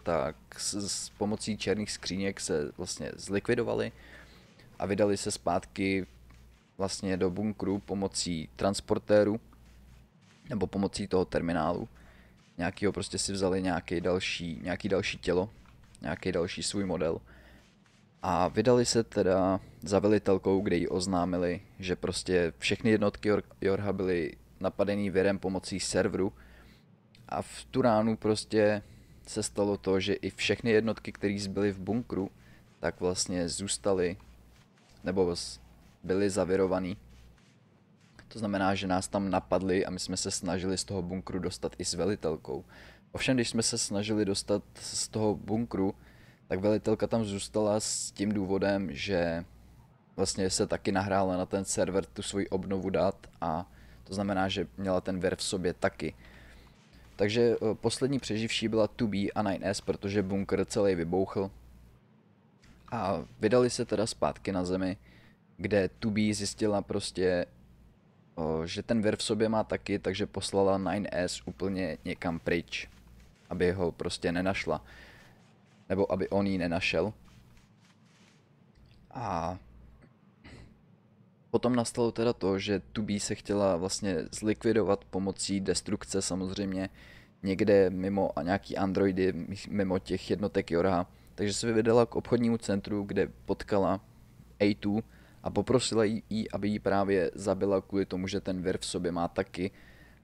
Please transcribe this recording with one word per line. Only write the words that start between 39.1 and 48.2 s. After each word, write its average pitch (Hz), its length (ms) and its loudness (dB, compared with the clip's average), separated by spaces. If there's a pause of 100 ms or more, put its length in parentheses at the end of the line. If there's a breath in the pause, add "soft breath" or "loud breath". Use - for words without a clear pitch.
napadli 92 560 2
a - 40 -6
my 90 100 -6
jsme 92 180 -6
se - 140 -4
snažili 92 460 -2
z - 60 -4
toho 98 180 -4
bunkru 90 380 -6
dostat 90 380 -6
i 90 80 -6
s - 80 -4
velitelkou. 82 720 -2 (460 loud breath)
Ovšem, - 260 0
když 120 120 0
jsme 113 140 -2
se - 140 0
snažili 104 480 0
dostat 101 380 0 (120)
z - 320 -8
toho 107 280 0
bunkru, 98 600 -2 (520 loud breath)
tak 92 120 -2
velitelka 104 480 2
tam 117 180 0
zůstala 104 540 0
s - 320 -6
tím 104 200 -2